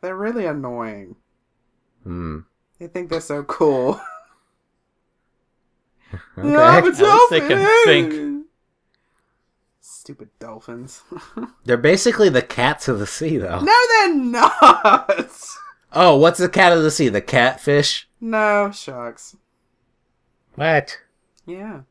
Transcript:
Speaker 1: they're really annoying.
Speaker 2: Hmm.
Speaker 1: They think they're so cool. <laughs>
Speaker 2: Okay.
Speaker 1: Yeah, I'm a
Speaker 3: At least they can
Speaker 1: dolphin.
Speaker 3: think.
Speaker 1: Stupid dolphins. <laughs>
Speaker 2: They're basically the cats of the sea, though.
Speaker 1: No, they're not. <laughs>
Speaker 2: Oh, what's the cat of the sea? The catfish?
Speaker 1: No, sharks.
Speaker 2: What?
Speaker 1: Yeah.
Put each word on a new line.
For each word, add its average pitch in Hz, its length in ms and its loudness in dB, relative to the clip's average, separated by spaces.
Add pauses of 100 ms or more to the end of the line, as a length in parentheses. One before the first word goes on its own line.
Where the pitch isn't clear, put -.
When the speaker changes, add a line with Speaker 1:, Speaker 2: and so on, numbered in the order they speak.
Speaker 1:
they're 185 160 -10
really 214 300 -6
annoying. 120 680 -10 (840)
Speaker 2:
Hmm. 85 380 -12 (380)
Speaker 1:
They 170 80 -20
think 170 240 -12
they're 165 100 -6
so 147 240 -10
cool. 139 600 -2
<laughs> - 40 -18 (2000)
Speaker 2:
Okay. - 380 -8
Speaker 1:
Yeah, 294 120 2
I'm 330 200 6
a 339 60 2
Speaker 3:
At - 100 -2
least 427 320 6
they - 80 2
can 311 200 0
Speaker 1:
dolphin. 440 260 4
Speaker 3:
think. 302 600 0 (1300)
Speaker 1:
Stupid - 480 -20 (120)
dolphins. 120 600 -18 (300)
<laughs> - 320 -16
Speaker 2:
They're 123 120 0
basically 196 520 2
the 131 140 2
cats - 460 -4
of 117 100 -2
the 101 80 -6
sea, 156 300 -6
though. 92 240 -6
Speaker 1:
No, 403 160 2 (160)
they're 403 240 2
not. 240 1160 2
<laughs> - 40 -20 (560)
Speaker 2:
Oh, 175 240 6
what's 165 240 4
the 180 80 0
cat 180 240 4
of 165 120 2
the 156 60 2
sea? 147 200 0
The 98 100 -2
catfish? 135 880 -2 (120)
Speaker 1:
No, 214 520 -2
sharks. 123 640 -18 (1200)
Speaker 2:
What? 151 420 -2 (480)
Speaker 1:
Yeah. 185 440 -16